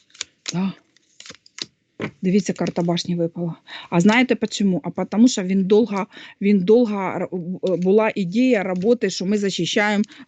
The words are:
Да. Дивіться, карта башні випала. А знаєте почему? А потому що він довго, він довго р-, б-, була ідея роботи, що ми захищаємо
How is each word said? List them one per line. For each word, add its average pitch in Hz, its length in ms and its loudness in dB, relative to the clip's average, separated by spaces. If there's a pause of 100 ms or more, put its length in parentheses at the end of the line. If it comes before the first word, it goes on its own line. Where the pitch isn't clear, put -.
(520)
Да. 180 200 -4 (1500)
Дивіться, 190 300 0
карта 170 300 -4
башні 175 340 -4
випала. 170 380 -6 (360)
А 170 100 2
знаєте 233 340 4
почему? 202 500 -2
А 175 60 -6
потому 196 380 2
що 220 140 0
він 190 220 0
довго, 208 420 2 (340)
він 202 180 4
довго 202 580 2
р-, 180 160 -4
б-, 180 440 -4
була 202 380 2
ідея 208 480 0
роботи, 190 480 0
що - 160 -6
ми 208 120 0
захищаємо 202 680 0 (240)